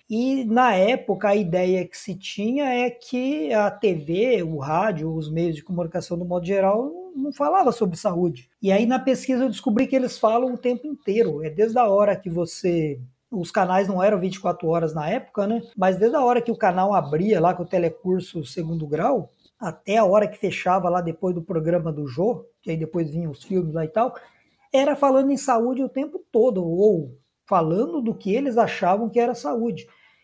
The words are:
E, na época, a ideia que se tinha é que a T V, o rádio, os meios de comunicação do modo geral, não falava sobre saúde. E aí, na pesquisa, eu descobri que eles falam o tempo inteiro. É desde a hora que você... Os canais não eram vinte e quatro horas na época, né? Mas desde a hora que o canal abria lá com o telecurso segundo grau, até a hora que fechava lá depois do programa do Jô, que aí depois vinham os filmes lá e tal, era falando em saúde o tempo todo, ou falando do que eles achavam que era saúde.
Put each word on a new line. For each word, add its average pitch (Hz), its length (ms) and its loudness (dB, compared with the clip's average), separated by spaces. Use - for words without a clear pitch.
E, 254 380 0
na 226 280 4
época, 208 540 2
a 202 80 4
ideia 180 500 0
que - 120 -18
se - 160 -10
tinha 247 580 -4
é 247 160 0
que 269 640 -4
a 208 180 2
T 202 220 0
V, 180 520 0
o 160 120 -6
rádio, 160 580 -2
os 156 160 -6
meios 165 260 -2
de 147 60 -14
comunicação 170 560 -6
do 175 60 -6
modo 175 220 -4
geral, 202 440 0
não 277 200 -6
falava 302 360 2
sobre 185 280 -2
saúde. 175 500 -2
E 190 100 2
aí, 214 140 4
na 254 120 2
pesquisa, 254 460 0
eu 262 60 0
descobri 254 360 0
que 269 80 -4
eles 262 240 0
falam 240 360 2
o 220 40 -8
tempo 247 280 -2
inteiro. 190 580 -2
É 151 60 -4
desde 220 280 0
a 240 80 4
hora 202 300 4
que 190 140 -10
você... 165 680 -2
Os 180 200 -6
canais 185 380 2
não 185 140 0
eram 208 160 4
vinte 185 180 -4
e - 40 -16
quatro 175 280 -2
horas 165 260 0
na 151 120 -4
época, 214 400 -4
né? 226 140 -2
Mas 185 220 2
desde 233 180 2
a 277 80 4
hora 240 160 4
que 233 100 -4
o 220 60 -2
canal 190 380 2
abria 170 440 2
lá 170 140 4
com 180 100 -6
o 170 60 -8
telecurso 180 720 -2
segundo 160 440 -6
grau, 170 440 0
até - 380 -4
a 226 80 6
hora 202 220 4
que 202 100 -8
fechava 185 520 0
lá 180 120 0
depois 170 320 -4
do 175 80 -4
programa 165 520 -2
do 147 120 -6
Jô, 170 400 -2
que - 120 -6
aí 160 40 -2
depois 160 360 -4
vinham 165 180 -6
os - 140 -14
filmes 175 280 -2
lá 160 120 -4
e 156 40 -6
tal, 240 240 0
era 285 240 2
falando 269 340 4
em 277 60 2
saúde 247 480 0
o 247 40 -4
tempo 302 320 -6
todo, 214 320 4
ou 165 520 2
falando 202 560 0
do 220 100 -2
que 196 220 -4
eles 262 240 0
achavam 202 500 2
que 233 120 0
era 240 160 0
saúde. 233 500 -6